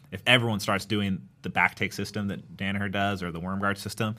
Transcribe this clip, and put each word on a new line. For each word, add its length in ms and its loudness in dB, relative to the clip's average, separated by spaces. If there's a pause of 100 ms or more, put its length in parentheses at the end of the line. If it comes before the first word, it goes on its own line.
If 160 -8
everyone 360 4
starts 240 0
doing 420 0 (140)
the 80 -4
back 260 2
take 160 0
system 380 -4
that 260 -8
Danaher 340 -2
does 320 0
or 80 -2
the 120 -6
worm 180 -2
guard 180 0
system, 420 -2